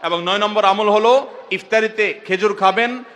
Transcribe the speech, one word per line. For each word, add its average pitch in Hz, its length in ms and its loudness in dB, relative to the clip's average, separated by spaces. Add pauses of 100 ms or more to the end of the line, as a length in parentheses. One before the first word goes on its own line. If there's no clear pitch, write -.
এবং 170 200 -2
নয় 185 140 0
নম্বর 208 280 0
আমল 208 240 2
হলো 233 380 4 (240)
ইফতারিতে 214 720 -2
খেজুর 196 300 -2
খাবেন 226 480 0 (120)